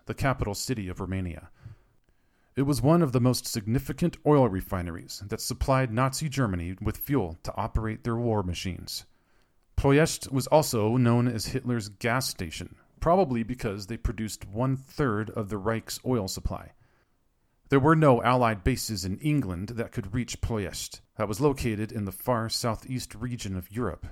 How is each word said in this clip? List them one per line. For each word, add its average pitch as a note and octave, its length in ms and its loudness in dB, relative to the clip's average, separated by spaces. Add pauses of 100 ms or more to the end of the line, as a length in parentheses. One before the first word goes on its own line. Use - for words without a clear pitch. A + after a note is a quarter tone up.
the A2 80 -6
capital B2 400 0
city G#2+ 340 -6
of F2+ 100 -8
Romania. F#2 520 -6 (1080)
It B2+ 60 2
was C#3 180 2
one E3 220 6
of C3 100 2
the B2+ 80 4
most B2 260 2
significant B2 720 -2 (100)
oil C#3+ 220 6
refineries F2+ 800 -6
that A2+ 140 -6
supplied C3 500 0
Nazi C3 380 0
Germany G2+ 500 0
with G#2+ 160 -2
fuel G2 460 -2
to - 120 -8
operate A2 480 -2
their A#2 140 -2
war A2+ 260 2
machines. F2+ 640 -6 (720)
Ploiești C#3+ 560 4
was C3 140 0
also B2 500 4
known A#2+ 320 4
as A2+ 180 -4
Hitler's A#2+ 440 -4
gas A#2 360 -2
station, - 500 -8 (220)
probably D#3 440 4
because G#2 440 -6
they A2+ 120 -8
produced G#2+ 500 -6
one-third A#2+ 800 -2
of G2+ 200 -6
the G#2+ 80 -4
Reich's A2 460 -4
oil A#2+ 240 0
supply. - 440 -8 (960)
There C#3 120 6
were D#3 160 8
no C3+ 260 8
Allied A2+ 420 4
bases A2+ 400 0
in G2 140 -4
England G#2 520 -2
that A2+ 220 -6
could G2 220 -6
reach - 260 -4
Ploiești, - 600 -6 (160)
that G#2 120 -2
was G#2 140 -4
located A2+ 500 0
in G#2 140 -4
the F#2+ 60 -6
far A2+ 360 -2
southeast A#2+ 640 -6
region G#2+ 400 -6
of F#2 160 -8
Europe G#2 420 -4